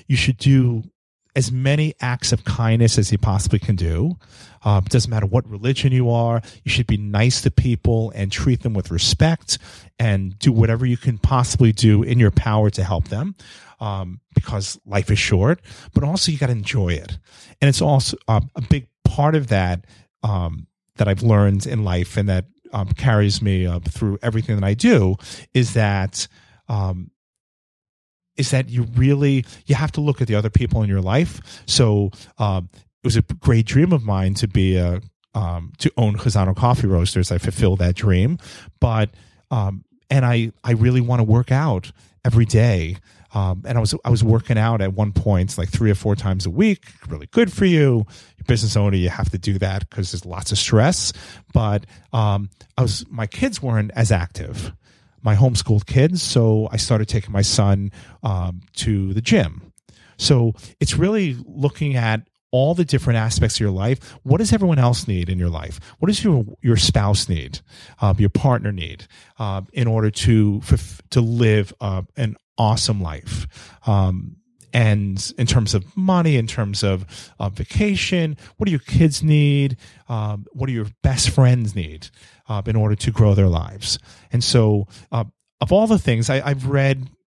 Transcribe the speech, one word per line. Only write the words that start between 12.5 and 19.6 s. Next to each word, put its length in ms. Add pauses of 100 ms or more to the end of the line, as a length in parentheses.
to 120
help 260
them, 280 (440)
um, 400 (140)
because 500
life 280
is 60
short, 420 (340)
but 80
also 300
you 60
gotta 140
enjoy 360 (160)
it. 140 (420)
And 80
it's 140
also, 340 (100)
uh, 140 (160)
a 60
big 260 (160)
part 320
of 120
that, 360 (400)